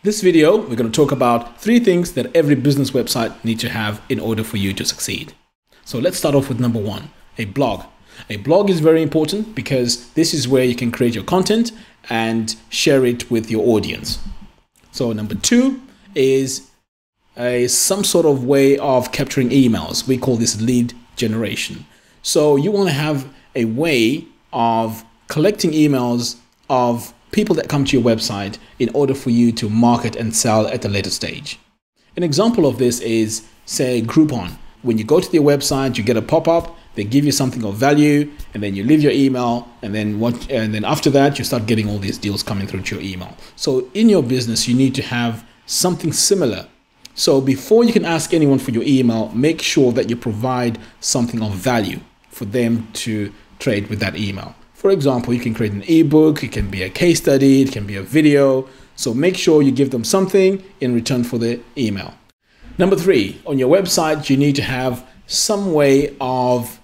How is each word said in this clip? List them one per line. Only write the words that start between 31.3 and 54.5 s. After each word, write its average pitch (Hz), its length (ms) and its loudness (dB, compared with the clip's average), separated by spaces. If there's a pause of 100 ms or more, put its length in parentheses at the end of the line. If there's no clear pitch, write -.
An 180 80 -2
example 175 420 2
of 120 120 0
this 123 240 0
is, 110 440 -2 (200)
say, 127 360 -2
Groupon. 117 500 0 (320)
When 117 140 0
you 107 60 -2
go 151 160 4
to 185 100 -4
their 160 120 2
website, 139 560 0
you 117 60 -4
get 117 120 0
a 110 60 0
pop-up, 165 560 0 (160)
they 104 100 -6
give 139 220 2
you 139 80 2
something 123 320 -2
of 101 100 -6
value, 147 560 2 (220)
and 104 100 -6
then 101 100 -4
you 98 120 -4
leave 151 160 4
your 147 100 4
email, 123 560 0 (140)
and 104 120 -8
then 104 280 -2
what, 120 280 -2
and 110 240 -2
then 104 120 -4
after 147 240 0
that, 139 280 2
you 120 60 -6
start 113 220 -4
getting 110 240 0
all 104 80 -4
these 98 200 -8
deals 101 240 -6
coming 98 260 -6
through 95 160 -10
to - 120 -8
your 76 80 -10
email. 92 320 -12 (220)
So 135 360 -2
in 220 140 4
your 196 160 4
business, 117 420 -2
you 123 80 0
need 131 220 2
to 131 60 -4
have 120 440 -6 (200)
something 170 480 -2
similar. 139 540 0 (480)
So 139 260 2
before 135 420 2
you 233 80 4
can 180 140 0
ask 165 280 -2
anyone 143 260 4
for 131 120 -4
your 110 120 -2
email, 120 500 2
make 147 280 0
sure 131 300 2
that 113 180 0
you 117 60 -2
provide 120 640 -4 (220)
something 120 420 -2
of 104 80 -4
value 98 480 -2 (300)
for - 160 -12
them 113 480 0
to 107 400 -6 (260)
trade 101 280 -2
with 104 120 -6
that 95 160 -4
email. 98 400 -8 (180)